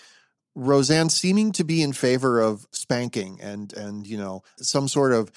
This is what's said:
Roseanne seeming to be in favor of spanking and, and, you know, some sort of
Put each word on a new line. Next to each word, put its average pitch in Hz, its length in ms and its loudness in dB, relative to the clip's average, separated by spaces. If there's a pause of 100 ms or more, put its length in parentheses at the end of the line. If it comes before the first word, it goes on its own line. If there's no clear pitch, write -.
(580)
Roseanne 139 520 4
seeming 202 420 2
to 185 120 -2
be 160 180 0
in 143 100 0
favor 127 480 2
of 110 300 0
spanking 120 720 -6
and, 101 320 -12
and, 104 320 -12
you 110 100 -8
know, 95 260 -8 (140)
some 139 320 -2
sort 135 240 2
of 113 240 0